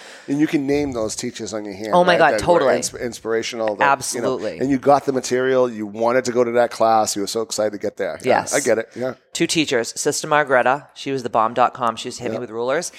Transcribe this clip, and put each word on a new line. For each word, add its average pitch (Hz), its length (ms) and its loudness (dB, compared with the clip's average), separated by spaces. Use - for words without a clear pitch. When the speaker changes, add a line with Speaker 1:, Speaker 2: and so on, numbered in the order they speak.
Speaker 1:
And 139 140 -2
you 156 80 4
can 147 180 0
name 143 260 0
those 110 240 -4
teachers 113 380 -8
on 107 100 -6
your 104 80 -10
hand, 104 220 -8
Speaker 2:
Oh 180 100 6
my 180 100 4
Speaker 1:
right? - 40 2
Speaker 2:
God, 156 140 6
Speaker 1:
That 107 80 0
were - 60 -2
Speaker 2:
totally. 151 300 4
Speaker 1:
ins-, - 180 -4
inspirational. 113 720 -4
That, 127 80 0
you - 20 4
know, 139 60 4
Speaker 2:
Absolutely. 117 680 -4
Speaker 1:
and 127 120 -2
you 135 80 2
got 135 280 4
the 143 60 -2
material. 127 580 0
You 107 160 -8
wanted 117 400 0
to 127 60 -4
go 123 120 4
to 117 60 -4
that 120 220 2
class. 110 420 2
You 101 80 -2
were 98 60 -4
so 113 140 -4
excited 107 300 -2
to 101 60 -10
get 101 180 -6
there. 82 260 -6
Yeah, 113 180 4
Speaker 2:
Yes. - 140 -6
Speaker 1:
I 143 60 2
get 120 180 2
it. 113 180 -6
Yeah. 123 180 -6
Speaker 2:
Two 170 140 -2
teachers: 135 520 -2
Sister 151 300 -4
Margreta, 139 680 2
she - 180 -8
was 135 100 -4
the 117 80 -6
bomb 117 240 0
dot 123 200 2
com. 120 220 -2
She 123 120 -10
used 117 100 -12
to 120 60 -12
hit 113 60 -4
me 110 60 -6
Speaker 1:
Yeah. 110 40 -6
Speaker 2:
with 120 100 -10
rulers. 127 480 -4